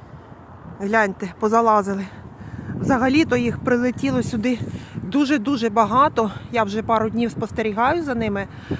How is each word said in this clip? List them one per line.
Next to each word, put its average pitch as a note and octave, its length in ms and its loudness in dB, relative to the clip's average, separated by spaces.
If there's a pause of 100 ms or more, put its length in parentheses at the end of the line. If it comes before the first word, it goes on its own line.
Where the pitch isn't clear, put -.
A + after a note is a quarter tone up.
(800)
Гляньте, G3+ 480 0 (120)
позалазили. G#3+ 680 2 (720)
Взагалі-то C4 560 2
їх A#3+ 220 0
прилетіло B3 640 0
сюди A#3 360 -2 (360)
дуже-дуже B3+ 760 0
багато. A3+ 600 4 (220)
Я A3+ 100 2
вже G#3 200 -2
пару A3 280 2
днів A3+ 200 0
спостерігаю A3+ 720 0
за C#4 120 -4
ними. G#3 320 -2 (340)